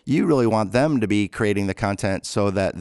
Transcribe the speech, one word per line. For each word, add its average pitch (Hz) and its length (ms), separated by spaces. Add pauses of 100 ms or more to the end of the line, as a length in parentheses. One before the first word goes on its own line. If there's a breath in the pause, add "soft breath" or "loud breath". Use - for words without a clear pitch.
you 165 220
really 135 220
want 107 240
them 135 280
to 107 80
be 104 200
creating 101 400
the 95 80
content 101 500
so 101 240
that 95 320